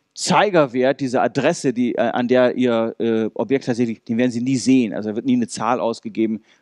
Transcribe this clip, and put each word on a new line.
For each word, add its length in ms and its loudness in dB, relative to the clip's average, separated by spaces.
Zeigerwert, 840 2
diese 220 0
Adresse, 520 0
die, 220 -2
äh, 60 -2
an 260 -2
der 280 4
Ihr, 440 0
äh, 340 -2
Objekt 320 -2
tatsächlich, 380 -2
den 160 -4
werden 100 2
Sie 120 -4
nie 160 0
sehen. 360 2
Also 160 -6
da 60 -4
wird 100 -6
nie 100 2
eine 120 0
Zahl 320 -2
ausgegeben, 640 -4